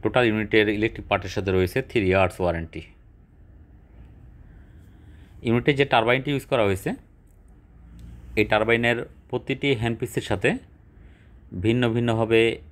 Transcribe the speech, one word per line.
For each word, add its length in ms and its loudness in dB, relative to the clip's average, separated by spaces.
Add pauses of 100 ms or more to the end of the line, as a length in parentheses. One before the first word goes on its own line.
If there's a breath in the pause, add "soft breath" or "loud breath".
টোটাল 220 2
ইউনিটের 440 2
ইলেকট্রিক 380 -4
পার্টের 220 -2
সাথে 220 -4
রয়েছে 300 0
থ্রি 260 -2
ইয়ার্স 340 2
ওয়ারেন্টি। 400 -4 (2500 soft breath)
ইউনিটে 320 2
যে 120 2
টারবাইনটি 460 2
ইউজ 140 -4
করা 180 0
হয়েছে, 300 0 (1400)
এই 100 2
টারবাইনের 600 0 (240)
প্রতিটি 460 -2
হ্যান্ডপিসের 460 -4
সাথে 360 -2 (1040 soft breath)
ভিন্ন 320 0
ভিন্নভাবে 680 0 (100)